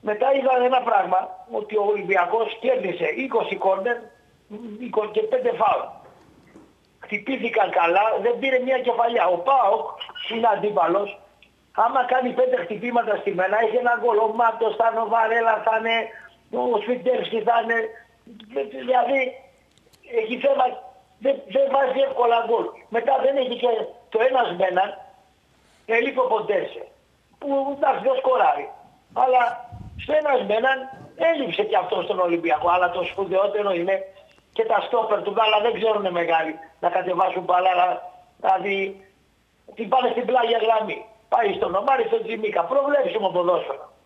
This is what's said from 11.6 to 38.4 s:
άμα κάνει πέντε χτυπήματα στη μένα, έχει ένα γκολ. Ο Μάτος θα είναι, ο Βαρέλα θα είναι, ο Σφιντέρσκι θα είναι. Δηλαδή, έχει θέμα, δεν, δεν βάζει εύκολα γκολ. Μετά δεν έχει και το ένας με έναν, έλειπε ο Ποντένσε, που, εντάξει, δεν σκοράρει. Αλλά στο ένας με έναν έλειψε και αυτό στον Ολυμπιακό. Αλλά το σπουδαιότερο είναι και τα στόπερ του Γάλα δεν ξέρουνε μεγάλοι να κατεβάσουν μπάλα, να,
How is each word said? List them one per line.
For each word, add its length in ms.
άμα 160
κάνει 180
πέντε 240
χτυπήματα 580
στη 180
μένα, 160
έχει 180
ένα 160
γκολ. 260
Ο 40
Μάτος 400
θα 100
είναι, 160
ο 100
Βαρέλα 400
θα 140
είναι, 160
ο 100
Σφιντέρσκι 640
θα 140
είναι. 180
Δηλαδή, 320
έχει 140
θέμα, 200
δεν, 120
δεν 180
βάζει 340
εύκολα 300
γκολ. 180
Μετά 180
δεν 160
έχει 220
και 80
το 40
ένας 180
με 140
έναν, 180
έλειπε 280
ο 80
Ποντένσε, 500
που, 100
εντάξει, 320
δεν 140
σκοράρει. 460
Αλλά 200
στο 180
ένας 260
με 140
έναν 160
έλειψε 380
και 140
αυτό 120
στον 220
Ολυμπιακό. 480
Αλλά 200
το 60
σπουδαιότερο 580
είναι 160
και 160
τα 140
στόπερ 400
του 120
Γάλα 280
δεν 140
ξέρουνε 320
μεγάλοι 320
να 120
κατεβάσουν 520
μπάλα, 240
να, 60